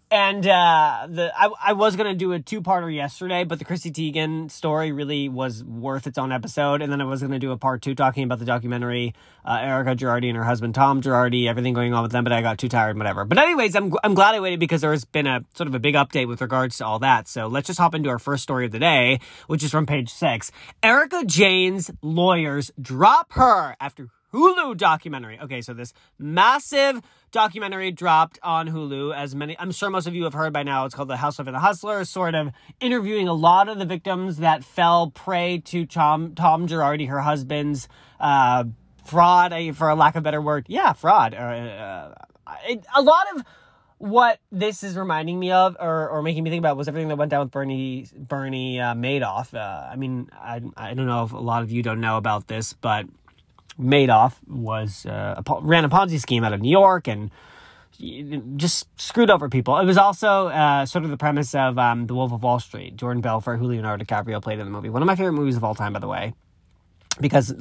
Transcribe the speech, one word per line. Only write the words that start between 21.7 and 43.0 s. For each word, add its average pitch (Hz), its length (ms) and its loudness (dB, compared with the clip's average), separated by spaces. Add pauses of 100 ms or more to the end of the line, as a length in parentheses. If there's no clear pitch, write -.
lawyers 160 680 0 (100)
drop 170 520 4
her 190 480 4
after 139 260 -12 (260)
Hulu 320 420 4
documentary. 156 640 0
Okay, 127 200 -10
so 120 120 -12
this 120 200 -14 (260)
massive 247 800 2 (300)
documentary 196 600 -2
dropped 160 520 2
on 165 240 -2
Hulu. 147 480 -6
As 143 180 -8
many, 147 240 -8
I'm 180 140 -8
sure 202 180 -4
most 185 160 -2
of 175 80 -6
you 175 120 -4
have 147 80 -4
heard 156 180 -2
by 147 120 -4
now, 139 200 -2
it's 131 100 -6
called 143 140 -8
The 131 80 -6
Housewife 143 320 -4
and 127 80 -8
the 143 60 -4
Hustler, 202 420 0
sort 175 320 -4
of 147 160 -2 (300)
interviewing 214 480 -2
a 170 40 0
lot 175 360 6
of 214 100 -8
the 190 60 -4
victims 185 520 -6
that 156 280 2
fell 170 460 2
prey 175 540 -4
to 175 200 -4
Tom, 156 500 0
Tom 165 320 2
Girardi, 147 400 0
her 139 140 -4
husband's, 147 680 -2 (320)
uh, 127 460 4 (400)
fraud, 175 480 6
eh, 165 180 -6
for 160 160 0
a 151 80 4
lack 156 200 4
of 165 60 -2
a - 20 -6
better 151 180 -2
word. 147 260 -2
Yeah, 254 240 0
fraud. 156 420 4
Uh, 95 40 -12
uh, 107 760 -10 (540)
it, 226 260 -6
a 277 80 8